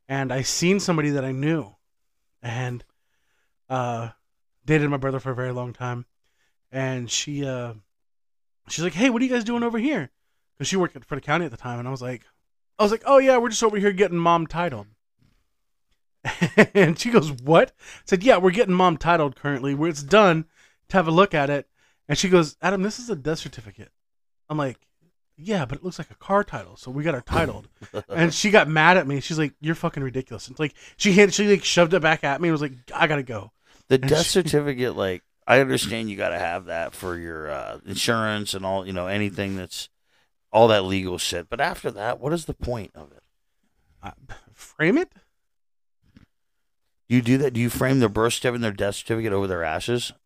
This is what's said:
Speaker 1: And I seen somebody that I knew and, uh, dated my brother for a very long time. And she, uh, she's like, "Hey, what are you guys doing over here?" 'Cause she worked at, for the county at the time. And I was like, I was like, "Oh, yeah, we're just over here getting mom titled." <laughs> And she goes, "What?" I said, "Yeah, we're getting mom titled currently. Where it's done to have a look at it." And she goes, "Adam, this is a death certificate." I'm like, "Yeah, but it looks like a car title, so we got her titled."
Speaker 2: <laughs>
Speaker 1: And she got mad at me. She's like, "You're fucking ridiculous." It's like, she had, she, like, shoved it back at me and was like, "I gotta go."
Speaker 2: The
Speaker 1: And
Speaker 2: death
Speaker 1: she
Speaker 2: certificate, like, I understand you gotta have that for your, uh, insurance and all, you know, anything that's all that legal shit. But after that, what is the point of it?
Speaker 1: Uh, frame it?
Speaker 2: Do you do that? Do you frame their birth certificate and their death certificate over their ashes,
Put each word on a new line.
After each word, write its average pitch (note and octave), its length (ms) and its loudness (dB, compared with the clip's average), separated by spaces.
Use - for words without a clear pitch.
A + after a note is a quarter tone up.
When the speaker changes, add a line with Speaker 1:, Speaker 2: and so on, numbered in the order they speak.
Speaker 1:
And C3+ 240 -4
I C3 100 -2
seen F3+ 380 0
somebody D#3 300 0
that C#3 140 -2
I C3 60 -4
knew C#3+ 460 -4
and, A#2+ 420 -8
uh, A#2+ 400 -6
dated D3 240 2
my C#3+ 60 -2
brother C3+ 240 -4
for C3+ 100 -6
a B2+ 40 -4
very B2+ 180 -6
long B2 200 -8
time. A#2+ 320 -8
And C3 360 -6
she, C#3+ 380 -6
uh, B2 280 -6
she's - 140 -6
like, E3+ 120 -2
"Hey, A3+ 160 2
what A3+ 120 0
are - 20 2
you B3+ 60 0
guys A#3+ 140 -2
doing A#3 180 -4
over A#3 160 -2
here?" A3 320 -2
'Cause C3+ 80 -8
she - 100 -2
worked F3 200 0
at, A#2+ 80 -20
for - 100 -10
the C3+ 60 -6
county D#3+ 240 -2
at C3 80 -8
the A2+ 40 -14
time. B2 220 -10
And A#2+ 80 -10
I C3 60 -6
was B2 100 -10
like, B2 220 -10
I G#3+ 60 -2
was G#3 80 4
like, A3+ 160 -4
"Oh, C#4 120 8
yeah, C4 200 6
we're A#3 120 0
just G#3+ 120 -4
over G#3+ 160 2
here G3+ 140 2
getting F3+ 260 0
mom E3+ 300 2
titled." C#3+ 400 -6
<laughs> - 500 4
And E3 240 4
she A#3+ 120 -6
goes, D#3+ 220 4
"What?" D3+ 460 2
I - 260 -20
said, F#3 200 0
"Yeah, A#3 140 6
we're F3+ 120 4
getting F#3+ 240 2
mom F3+ 220 4
titled D#3 400 0
currently. C#3 380 -4
Where D3+ 140 0
it's D3 140 -6
done E3 440 4
to - 80 -2
have F3+ 120 2
a E3 40 2
look F#3 220 6
at C#3+ 160 2
it." C#3+ 180 -4
And C#3+ 100 0
she F#3+ 100 0
goes, F3 320 4
"Adam, F#3 220 0
this G#3+ 160 -4
is B3 120 -12
a F#3 60 -4
death D3 220 -4
certificate." G#2+ 520 -18
I'm D3+ 80 -4
like, C3+ 200 -6
"Yeah, F3 280 -4
but B2 140 -8
it - 60 -14
looks F3+ 140 -10
like E3 120 -14
a A2 60 -20
car G3+ 280 0
title, F#2 320 -14
so - 140 -16
we C#3+ 140 -6
got D#3+ 100 0
her B2+ 60 -6
titled." C#3 480 -4
Speaker 2:
<laughs> - 160 -10
Speaker 1:
And E3 260 0
she G#3 160 0
got F3+ 180 6
mad D#3 280 6
at D#3 100 2
me. C#3 140 -4
She's D#3 180 -6
like, D#3 220 -2
"You're D#3+ 160 -2
fucking D#3+ 260 -6
ridiculous." B2+ 460 -10
It's C3 120 -16
like, D3+ 140 -4
she G3+ 160 2
had, G3 200 8
she, G#3 140 2
like, G3+ 180 4
shoved F3 300 4
it E3+ 80 2
back D#3+ 220 2
at F3 160 0
me F3 80 0
and E3 40 2
was D3 100 0
like, C#3 100 -4
"I E3 120 2
gotta D3+ 160 0
go." G#2+ 300 -12
Speaker 2:
The B2+ 80 4
Speaker 1:
And C3+ 120 -2
Speaker 2:
death D#3 160 2
Speaker 1:
she - 60 -2
Speaker 2:
certificate, D3 640 0
like, F#2+ 260 -4
I B2 140 6
understand A2+ 500 -2
you G2 60 -10
gotta F2 240 -4
have F2 240 -6
that E2+ 280 -8
for F2+ 240 -8
your, E2 340 -10
uh, A#1+ 360 -10
insurance G#2+ 640 -2
and F#2+ 140 -8
all, F#2+ 180 -4
you F#2+ 80 -8
know, F2+ 140 -4
anything G2 500 -4
that's - 320 -12
all A2+ 180 6
that G#2+ 140 4
legal F#2 360 -4
shit. F2 300 -6
But A#2+ 120 -6
after D#3+ 320 -4
that, G#2+ 260 -6
what C#3+ 140 -6
is E3+ 140 -6
the C#3 80 -8
point A#2+ 420 -8
of D2+ 160 -20
it? - 100 -20
Speaker 1:
Uh, G2 80 -14
frame F#3 440 0
it? F4+ 140 -2
Speaker 2:
Do A#2 60 2
you B2+ 80 4
do B2+ 160 4
that? C3+ 140 0
Do A#2 80 -2
you A#2+ 100 0
frame C3 300 0
their A2+ 80 4
birth A2 240 2
certificate B2 240 -2
and A#2+ 80 -4
their G#2+ 80 -2
death G2+ 240 -4
certificate A2+ 360 -4
over G2 140 0
their F2+ 160 -4
ashes, F#2 500 -4